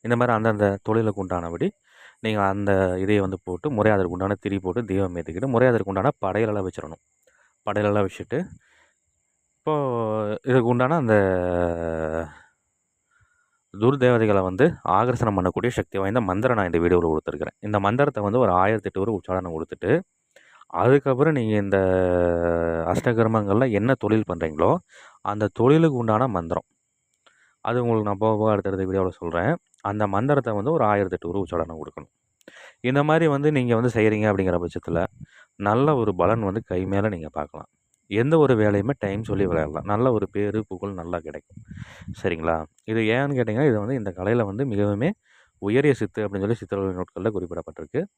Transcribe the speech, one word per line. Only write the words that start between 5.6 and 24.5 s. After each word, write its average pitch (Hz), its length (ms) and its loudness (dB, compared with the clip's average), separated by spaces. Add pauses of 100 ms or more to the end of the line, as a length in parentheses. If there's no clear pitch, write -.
அதற்கு 98 220 -2
உண்டான 98 260 0
படையலெல்லாம் 104 480 -2
வச்சிடணும். 80 360 -12 (640)
படையலெல்லாம் 104 400 2
வச்சுட்டு, 104 320 -6 (1120)
இப்போ - 220 -4 (680)
இதுக்கு 127 260 4
உண்டான 127 280 2
அந்த 120 180 4 (2500)
துர்தேவதைகளை 113 680 4
வந்து 95 240 2 (220)
ஆகர்ஷணம் 113 500 2
பண்ணக்கூடிய 92 320 0
சக்தி - 280 -6
வாய்ந்த 101 220 0
மந்திரம் 110 360 0
நான் 98 120 0
இந்த 85 100 0
வீடியோவில் 85 320 4
கொடுத்துருக்குறேன். 76 500 -4
இந்த 104 200 -4
மந்திரத்தை 117 420 0
வந்து 101 160 0
ஒரு 107 140 4
ஆயிரத்தெட்டு 98 500 0
வரை 110 120 -2
உச்சாரணம் 92 400 -4
கொடுத்துட்டு, 82 360 -6 (800)
அதுக்கப்புறம் 135 640 2
நீங்க 110 220 0
இந்த 98 220 2 (1080)
அஷ்டகர்மங்கள்ல 110 840 2
என்ன 104 220 0
தொழில் 107 340 0
பண்றீங்களோ, 85 420 0 (540)